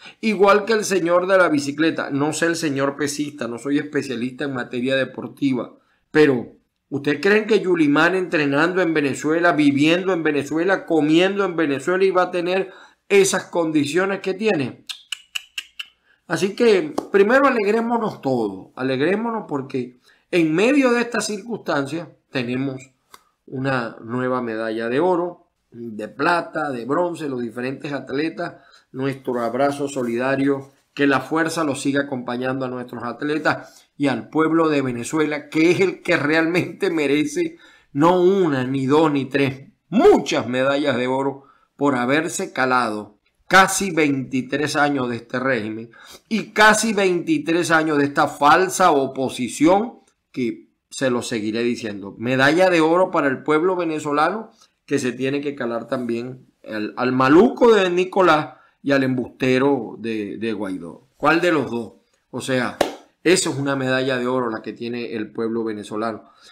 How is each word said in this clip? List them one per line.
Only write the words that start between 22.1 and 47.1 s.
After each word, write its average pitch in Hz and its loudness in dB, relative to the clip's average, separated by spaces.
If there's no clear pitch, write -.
tenemos 127 -6
una 131 -4
nueva 127 -4
medalla 113 -4
de 127 0
oro, 175 -2
de 110 -10
plata, 156 -2
de 120 -8
bronce, 156 -4
los 127 -6
diferentes 123 -8
atletas 147 -6
nuestro 131 -4
abrazo 139 -2
solidario, 135 -2
que 143 0
la 139 4
fuerza 160 -2
lo 139 -2
siga 139 -2
acompañando 127 -6
a 123 -6
nuestros 123 -10
atletas 147 -4
y 143 0
al 117 -4
pueblo 160 2
de 143 2
Venezuela, 147 -2
que 160 4
es 165 2
el 180 0
que 170 0
realmente 165 0
merece 151 0
no 175 4
una, 175 4
ni 131 -2
dos, 151 4
ni 139 0
tres, 139 -2
muchas 208 4
medallas 135 0
de 123 -2
oro 135 -2
por 139 0
haberse 160 -2
calado 120 -2
casi 185 4
veintitrés 139 -2
años 143 0
de 120 -4
este 120 -8
régimen 113 -4
y 190 -4
casi 214 4
veintitrés 165 0